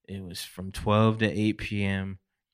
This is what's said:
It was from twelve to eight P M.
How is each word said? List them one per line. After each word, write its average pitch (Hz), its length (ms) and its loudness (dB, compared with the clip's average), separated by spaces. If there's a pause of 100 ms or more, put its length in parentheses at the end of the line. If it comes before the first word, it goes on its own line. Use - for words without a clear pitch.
It 98 160 -10
was 87 200 -12
from 92 280 -12
twelve 110 460 4
to 110 80 2
eight 104 320 0
P 101 260 -4
M. 98 340 -4 (360)